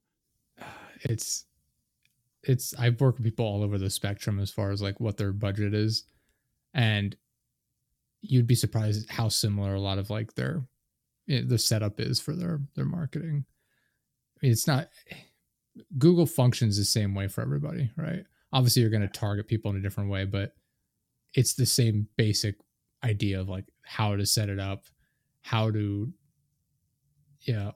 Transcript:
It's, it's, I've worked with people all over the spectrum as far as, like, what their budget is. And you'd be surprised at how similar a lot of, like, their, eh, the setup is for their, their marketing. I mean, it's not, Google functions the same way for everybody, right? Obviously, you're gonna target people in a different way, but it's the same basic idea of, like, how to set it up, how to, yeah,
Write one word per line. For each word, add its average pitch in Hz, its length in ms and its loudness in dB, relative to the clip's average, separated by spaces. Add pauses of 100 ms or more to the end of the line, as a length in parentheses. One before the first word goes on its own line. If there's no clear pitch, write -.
(1000)
It's, - 440 -4 (960)
it's, - 320 -2
I've 120 260 2
worked 127 180 4
with 110 60 -2
people 113 200 0
all 101 180 0
over 101 140 0
the 95 140 0
spectrum 101 480 -2
as 98 120 -2
far 101 200 -2
as, 101 100 -4
like, 98 180 -4
what 110 180 -2
their 101 160 0
budget 101 400 0
is. 107 320 0 (680)
And 104 440 2 (1040)
you'd 123 260 2
be 123 80 6
surprised 107 540 0
at - 60 -12
how 117 120 0
similar 101 480 0
a 98 60 -2
lot 98 160 -2
of, 101 120 -4
like, 110 260 -6
their, 131 300 -2 (640)
eh, 123 160 2
the 123 140 2
setup 107 400 0
is - 200 -2
for 151 160 -6
their, 170 260 -4 (140)
their 139 100 -2
marketing. 151 600 -4 (960)
I 135 60 2
mean, 120 60 8
it's - 140 0
not, 139 220 2 (1080)
Google 170 280 6
functions 120 520 2
the 101 80 2
same 101 300 0
way 98 120 -4
for 117 140 -6
everybody, 139 560 -2
right? - 280 -6 (260)
Obviously, 127 300 4
you're 110 100 4
gonna 104 160 2
target 104 400 -4
people 104 240 -2
in 98 60 -2
a 95 40 -4
different 101 280 -4
way, 95 160 -2
but 98 300 -4 (800)
it's - 200 2
the 123 120 2
same 107 500 2
basic 107 400 2 (460)
idea 101 380 0
of, 95 80 -4
like, 95 180 -6 (160)
how 104 320 -2
to 101 100 0
set 104 240 0
it 98 100 -4
up, 98 260 -6 (580)
how 110 280 0
to, 104 420 -2 (1300)
yeah, 107 340 -2